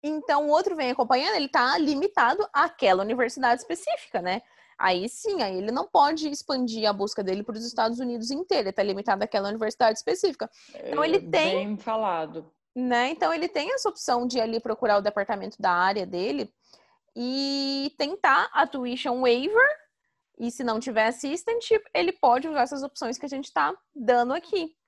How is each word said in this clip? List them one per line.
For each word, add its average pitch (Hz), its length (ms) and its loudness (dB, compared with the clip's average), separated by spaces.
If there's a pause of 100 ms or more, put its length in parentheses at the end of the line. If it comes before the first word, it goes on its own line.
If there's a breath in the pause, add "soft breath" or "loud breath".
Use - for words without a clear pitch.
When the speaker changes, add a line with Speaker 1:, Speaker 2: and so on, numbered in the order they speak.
Speaker 1:
Então, 302 460 0
o - 20 0
outro 359 260 2
vem 262 140 0
acompanhando, 269 460 2
ele 277 120 -2
tá 254 300 2
limitado 302 720 2
àquela 269 500 2
universidade 247 600 0
específica, - 600 -6
né? 180 200 -4 (360 soft breath)
Aí 185 300 2
sim, 392 340 -4
aí 190 140 -2
ele 202 160 -4
não 320 160 -4
pode 302 400 4
expandir 247 600 -2
a 208 40 2
busca 196 320 -4
dele 190 180 -2
pros 220 220 -8
Estados 233 340 -2
Unidos 240 320 -6
inteiro, 294 380 -2
ele 196 60 -6
tá 202 80 0
limitado 202 420 0
àquela 202 240 -2
universidade 220 500 0
específica. 339 520 -2 (360 loud breath)
Então, 285 180 0
ele 330 140 2
Speaker 2:
É, 170 120 -4
Speaker 1:
tem 208 360 2
Speaker 2:
bem 208 120 -6
falado. 175 760 -4 (220)
Speaker 1:
né? 247 360 0
Então, 320 220 0
ele 330 160 -2
tem 330 240 -4
essa 508 160 -2
opção 247 380 -2
de 247 140 -2
ali 226 200 -2
procurar 208 380 2
o 202 40 2
departamento 202 580 -4
da 196 120 2
área 185 340 2
dele 208 460 -4 (640 soft breath)
e 277 800 -4
tentar 311 560 0
a 330 140 2
tuition 254 560 -4
waiver, 320 460 4 (720)
E 233 120 -4
se - 120 -10
não 226 160 0
tiver 220 280 2
assistant, 330 560 -2 (320)
ele 349 180 2
pode 269 360 2
usar 294 140 0
essas 269 200 -2
opções 269 340 -8
que - 80 -10
a 285 40 -8
gente 277 240 -10
tá 302 220 2 (200)
dando 247 400 2
aqui. 339 400 -4 (140)